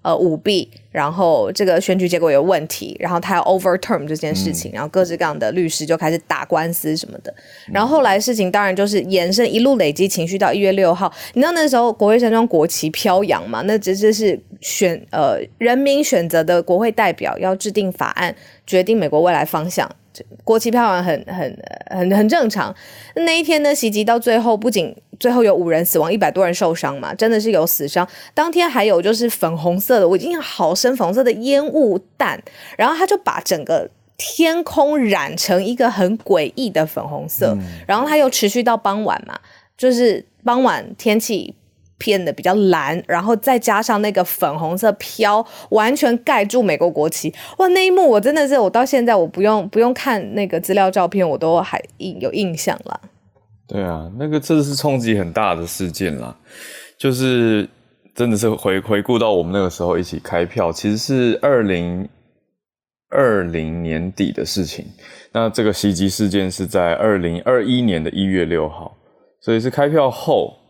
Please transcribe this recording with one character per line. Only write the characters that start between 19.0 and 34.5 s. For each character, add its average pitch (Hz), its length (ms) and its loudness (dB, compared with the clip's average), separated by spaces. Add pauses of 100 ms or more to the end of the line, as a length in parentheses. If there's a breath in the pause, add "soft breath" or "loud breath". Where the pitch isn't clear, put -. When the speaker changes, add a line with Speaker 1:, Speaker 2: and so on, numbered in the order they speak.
Speaker 1:
国 151 140 2
未 - 100 4
来 147 100 2
方 160 280 -4
向。 - 200 -4 (540)
国 220 140 2
旗 226 120 0
飘 240 120 2
扬 185 220 2
很， 165 220 -2
很， 175 320 -8 (320)
很， 190 260 2
很 214 100 6
正 247 220 2
常。 151 260 -4 (420 loud breath)
那 330 220 2
一 339 40 0
天 302 200 2
呢， 294 120 2
袭 240 160 0
击 208 120 0
到 233 160 2
最 226 200 2
后， 226 180 2
不 220 140 -2
仅 185 260 -2 (240)
最 247 100 2
后 247 140 4
有 196 100 6
五 170 140 0
人 165 160 2
死 175 140 0
亡， 156 120 2
一 208 60 0
百 190 140 0
多 180 120 0
人 175 120 2
受 170 200 0
伤 139 240 -4
嘛， 101 160 -8
真 220 160 0
的 226 80 2
是 214 120 0
有 170 160 2
死 147 200 -4
伤。 180 220 0 (240 loud breath)
当 311 180 0
天 339 160 2
还 240 200 0
有 202 160 4
就 196 100 2
是 233 160 0
粉 170 300 -2
红 175 200 0
色 226 220 2
的， 180 80 6
我 185 80 4
印 277 160 -2
象 339 80 -4
好 175 340 -2
深， 254 220 0
粉 214 100 -2
红 175 60 -2
色 240 100 2
的 240 100 4
烟 269 340 0
雾 240 320 2 (180)
弹， 180 260 -4 (360 loud breath)
然 220 100 4
后 320 80 0
他 359 100 2
就 392 120 0
把 - 220 -4
整 170 260 -2
个 - 240 0 (260)
天 330 480 0